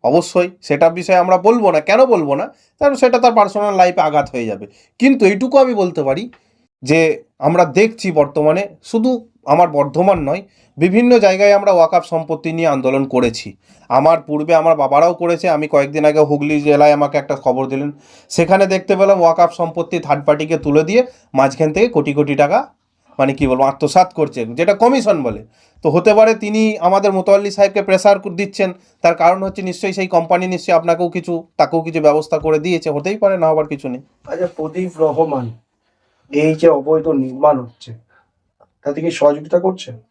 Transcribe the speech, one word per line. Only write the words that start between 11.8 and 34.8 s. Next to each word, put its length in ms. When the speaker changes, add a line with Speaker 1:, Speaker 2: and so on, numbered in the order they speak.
Speaker 1:
সম্পত্তি 460
নিয়ে 160
আন্দোলন 380
করেছি। 520
আমার 320
পূর্বে 340
আমার 200
বাবারাও 380
করেছে। 360
আমি 180
কয়েকদিন 380
আগে 140
হুগলি 420
জেলায় 320
আমাকে 240
একটা 180
খবর 320
দিলেন, 240
সেখানে 360
দেখতে 300
পেলাম 260
ওয়াকাফ 320
সম্পত্তি 460
থার্ড 260
পার্টিকে 320
তুলে 260
দিয়ে 200
মাঝখান 400
থেকে 140
কোটি 260
কোটি 220
টাকা, 380
মানে, 140
কি 140
বলবো, 160
আত্মসাৎ 500
করছে, 320
যেটা 280
কমিশন 500
বলে। 220
তো 60
হতে 240
পারে 220
তিনি 420
আমাদের 360
মোতোয়াল্লি 380
সাহেবকে 300
প্রেশার 380
কর-, 160
দিচ্ছেন, 380
তার 140
কারণ 280
হচ্ছে 180
নিশ্চয়ই 320
সেই 140
কোম্পানি 400
নিশ্চয়ই 280
আপনাকেও 340
কিছু, 340
তাকেও 240
কিছু 200
ব্যবস্থা 380
করে 200
দিয়েছে, 300
হতেই 280
পারে, 200
না 120
হবার 180
কিছু 200
নেই। 140
Speaker 2:
আচ্ছা, 280
প্রদীপ 420